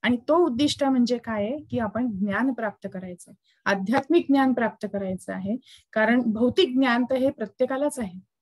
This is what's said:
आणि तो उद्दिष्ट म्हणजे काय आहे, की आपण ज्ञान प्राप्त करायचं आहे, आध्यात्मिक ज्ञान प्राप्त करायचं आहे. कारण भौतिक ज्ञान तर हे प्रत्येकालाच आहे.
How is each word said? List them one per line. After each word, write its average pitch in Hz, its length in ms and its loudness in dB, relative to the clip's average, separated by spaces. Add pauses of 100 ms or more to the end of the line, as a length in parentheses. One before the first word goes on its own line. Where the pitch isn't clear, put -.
आणि 240 140 2
तो 294 200 2
उद्दिष्ट 294 480 2
म्हणजे 247 340 2
काय 220 260 -4
आहे, 262 140 -4 (120)
की 240 80 -4
आपण 226 320 -2
ज्ञान 208 420 -2
प्राप्त 214 400 -8
करायचं 185 380 -14
आहे, - 340 -20
आध्यात्मिक 226 640 2
ज्ञान 269 240 4
प्राप्त 220 400 -2
करायचं 190 400 -6
आहे. 190 240 -6 (360)
कारण 233 340 2
भौतिक 247 480 2
ज्ञान 254 300 2
तर 262 100 -2
हे 262 160 2
प्रत्येकालाच 262 680 -4
आहे. 190 440 -12